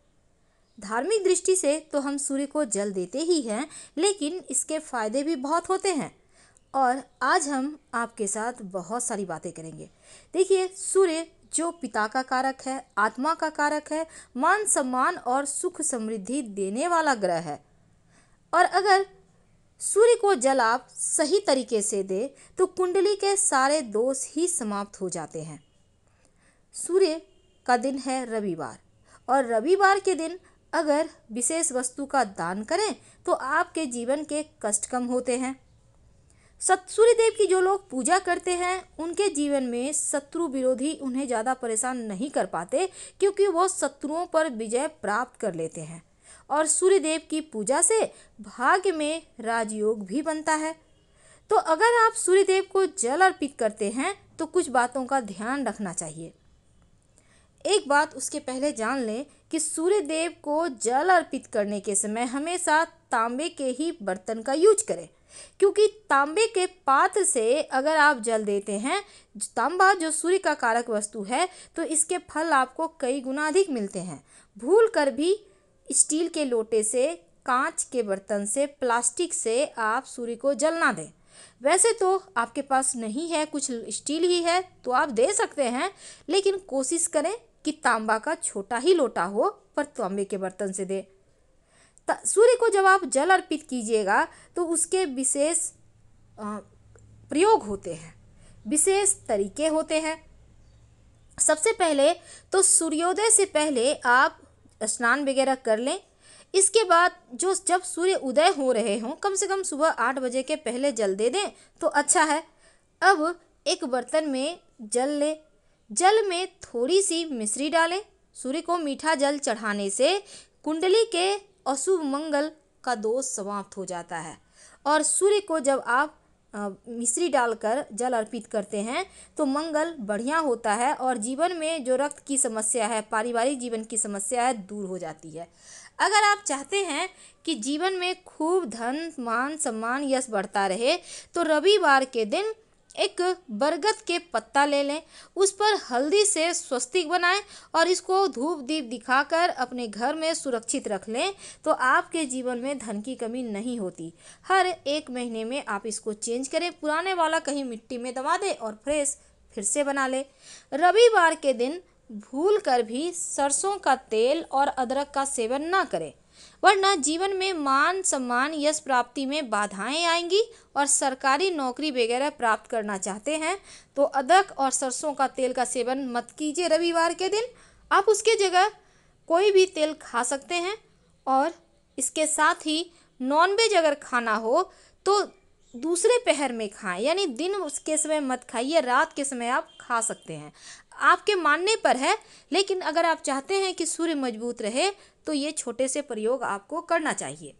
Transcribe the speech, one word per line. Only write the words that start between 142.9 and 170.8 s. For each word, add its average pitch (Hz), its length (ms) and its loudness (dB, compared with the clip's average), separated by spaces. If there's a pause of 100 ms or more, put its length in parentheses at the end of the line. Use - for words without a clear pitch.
एक 370 220 -2 (300)
बरगद 320 560 0
के 349 120 -2
पत्ता 277 460 0
ले 285 180 0
लें, 285 180 -4 (340)
उस 381 160 4
पर 415 240 2 (140)
हल्दी 302 360 2
से 339 280 2
स्वस्तिक 302 560 -2
बनाएं 359 320 2 (340)
और 330 120 4
इसको 370 400 2
धूप 294 320 -4
दीप 285 260 -4
दिखाकर 277 640 0
अपने 247 380 -6
घर 233 280 -2
में 320 180 -2
सुरक्षित 254 540 -4
रख 202 220 -6
लें 311 240 -4 (300)
तो 311 80 0
आपके 302 540 0
जीवन 254 320 -4
में 269 200 -6
धन 214 240 -8
की 254 140 -10
कमी 240 280 -6
नहीं 233 360 -6
होती। 170 340 -8 (320)
हर 370 220 2
एक 302 440 -4
महीने 240 320 -6
में 254 220 -6
आप 208 220 -8
इसको 214 260 -8
चेंज 240 340 -6
करें, 330 320 -2
पुराने 330 340 -2
वाला 320 260 0
कहीं 285 240 -4
मिट्टी 240 340 -10
में 240 160 -8
दबा 285 240 -2
दें 381 180 -2
और 214 280 -10
फ्रेश 285 340 -2 (380)
फिर 208 80 -8
से 294 200 0
बना 269 240 -2
लें। 262 180 -4 (480)
रविवार 359 640 6
के 277 180 0
दिन 262 280 -2 (300)
भूल 320 480 0
कर 262 220 2
भी 254 300 -4
सरसों 320 640 -2
का 302 180 2
तेल 254 560 0
और 277 160 2
अदरक 269 480 -2
का 277 100 0
सेवन 254 360 -4
ना 349 220 0
करें, 165 300 -6 (500)
वरना 392 320 6
जीवन 330 380 -2
में 381 200 -2
मान, 302 480 0
सम्मान, 262 520 -2
यश 302 260 0
प्राप्ति 262 460 -2
में 277 240 -4
बाधाएं 214 560 -2
आएंगी 339 360 2 (340)
और 277 100 2